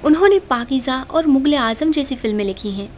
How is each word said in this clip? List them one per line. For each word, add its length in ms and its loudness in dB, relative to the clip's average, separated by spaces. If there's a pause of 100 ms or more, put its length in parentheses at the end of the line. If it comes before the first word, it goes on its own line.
उन्होंने 340 4
पाकीज़ा 640 -4
और 240 -2
मुगल 280 2
आजम 380 0
जैसी 240 -2
फिल्में 280 -4
लिखी 260 -6
हैं। 280 -10